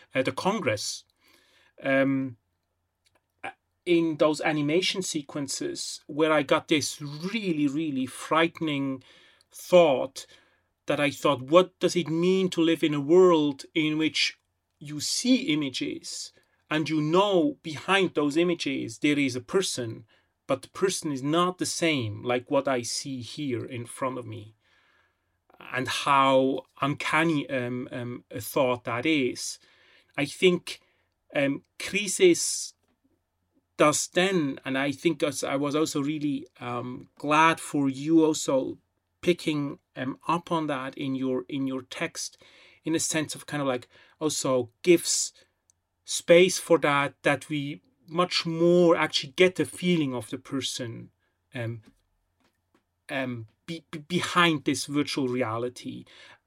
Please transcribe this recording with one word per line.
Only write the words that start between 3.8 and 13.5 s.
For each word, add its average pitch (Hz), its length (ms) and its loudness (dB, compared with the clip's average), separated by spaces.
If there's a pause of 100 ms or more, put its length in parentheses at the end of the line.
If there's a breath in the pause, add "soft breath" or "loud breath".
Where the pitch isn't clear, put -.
in 165 320 2
those 156 240 2
animation 160 600 0
sequences - 1080 -8
where 156 240 0
I 151 120 2
got 156 240 0
this 151 340 -2
really, 156 640 -2
really 139 380 -2
frightening 151 1000 -2 (480 soft breath)
thought 143 760 4 (600 soft breath)
that 147 140 0
I 143 100 2
thought, 139 320 0
what 170 380 4
does 175 160 0
it 165 120 0
mean 180 440 2
to 165 100 -2
live 165 220 2
in 151 100 0
a 143 80 -2
world 156 640 6 (100)